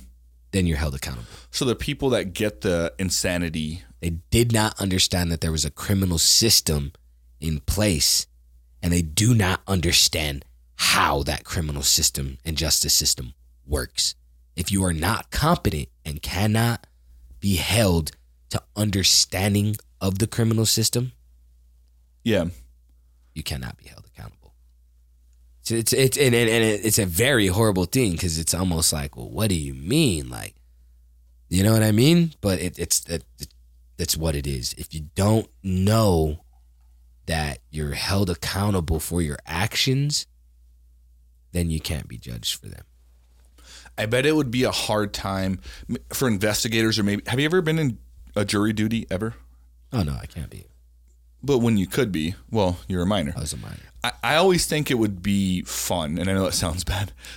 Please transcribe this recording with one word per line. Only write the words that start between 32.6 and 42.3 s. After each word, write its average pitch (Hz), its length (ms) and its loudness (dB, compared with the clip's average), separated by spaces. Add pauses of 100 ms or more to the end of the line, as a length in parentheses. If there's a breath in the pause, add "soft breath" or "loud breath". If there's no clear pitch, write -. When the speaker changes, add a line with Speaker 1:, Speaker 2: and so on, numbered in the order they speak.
Speaker 1:
it, 90 180 -6
it's, - 300 -2
it, 82 160 -4 (720)
that's 85 200 -4
what 80 180 -2
it 69 120 -6
is. 65 320 -6
If - 160 -12
you 78 80 -8 (120)
don't 107 340 2 (140)
know 92 800 2 (800)
that 78 320 -4 (120)
you're 76 220 -6
held 98 380 0
accountable 90 680 -2
for 87 220 -4
your 71 240 -4
actions, 131 800 -2 (1300)
then 87 180 -2
you 78 100 -2
can't - 280 -6
be 58 100 -16
judged 58 420 -8